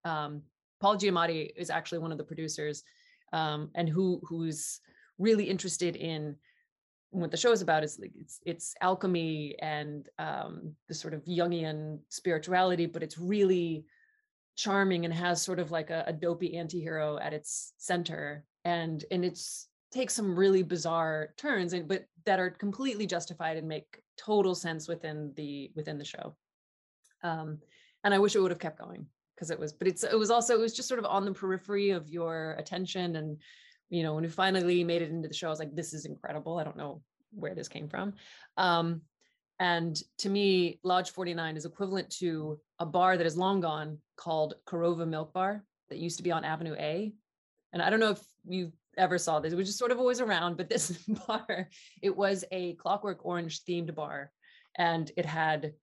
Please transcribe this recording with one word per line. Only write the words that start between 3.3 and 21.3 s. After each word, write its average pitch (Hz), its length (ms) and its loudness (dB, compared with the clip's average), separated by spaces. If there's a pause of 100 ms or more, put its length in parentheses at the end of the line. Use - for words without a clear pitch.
um, 151 440 -2
and 170 120 2
who, 180 360 2
who's 165 560 -6 (380)
really 214 260 4
interested 180 520 -2
in 151 400 -6 (760)
what 170 200 -2
the 165 60 -2
show 240 140 4
is 208 120 4
about. 156 200 4
Is, 151 180 -6
like, 98 200 -14
it's, - 240 -18
it's 170 360 -6
alchemy 170 800 0
and, 151 480 -6 (100)
um, 156 560 -6 (120)
the 160 80 -10
sort 160 200 -8
of 147 100 -10
Jungian 160 760 -2 (100)
spirituality, 175 800 2
but 165 160 -6
it's 156 160 -8
really 180 680 2 (720)
charming 196 480 2
and 170 100 -2
has 175 260 2
sort 185 180 -2
of, 160 120 -2
like, 160 200 -2
a, 160 160 -2
a 170 60 -2
dopey 170 440 -2
antihero 160 680 -2
at 151 100 -4
its - 460 -8
center. 160 680 -4 (200)
And, 165 460 0
and 180 140 0
it's - 440 -6 (240)
takes 254 220 -2
some 196 220 0
really 190 260 8
bizarre 160 760 0